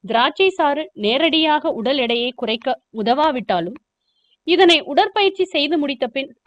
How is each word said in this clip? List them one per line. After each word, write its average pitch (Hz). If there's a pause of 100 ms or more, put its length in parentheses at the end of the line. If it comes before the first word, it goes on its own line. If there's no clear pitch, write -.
திராட்சை 262
சாறு 302
நேரடியாக 302
உடல் 247
எடையை 240
குறைக்க 233 (160)
உதவாவிட்டாலும், 226 (680)
இதனை 339
உடற்பயிற்சி 392
செய்து 302
முடித்த 277
பின் 269 (160)